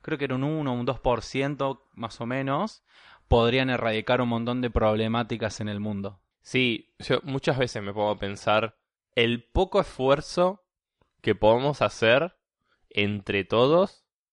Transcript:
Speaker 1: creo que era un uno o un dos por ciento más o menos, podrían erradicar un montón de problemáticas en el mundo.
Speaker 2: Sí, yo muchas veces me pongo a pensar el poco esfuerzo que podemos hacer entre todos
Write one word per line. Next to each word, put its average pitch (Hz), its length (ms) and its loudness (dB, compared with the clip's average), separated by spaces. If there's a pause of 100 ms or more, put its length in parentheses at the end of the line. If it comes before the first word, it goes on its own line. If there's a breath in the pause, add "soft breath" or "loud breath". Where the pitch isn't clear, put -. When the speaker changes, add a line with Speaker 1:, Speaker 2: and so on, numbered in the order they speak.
Speaker 1:
creo 143 160 -6
que 143 60 -2
era 131 100 -4
un 131 80 -2
uno 147 300 -2
o - 20 -2
un 120 100 -4
dos 123 140 -2
por 120 240 0
ciento 135 720 -4
más 117 260 -10
o 117 60 -6
menos, 135 560 -4 (440 soft breath)
podrían 123 440 4
erradicar 113 500 0
un 120 80 0
montón 117 320 -2
de 123 80 -2
problemáticas 110 920 0
en 104 80 -4
el 101 100 -6
mundo. 101 420 -6 (220)
Speaker 2:
Sí, 123 560 -2
yo - 240 -2
muchas 139 340 -2
veces 123 240 -4
me 101 120 -8
pongo 104 180 0
a 101 80 -4
pensar 107 560 0 (400)
el 120 280 0
poco 190 360 0
esfuerzo 156 840 0 (580)
que 110 120 0
podemos 123 480 2
hacer 117 540 2 (560)
entre 101 540 -2
todos 147 580 2 (280)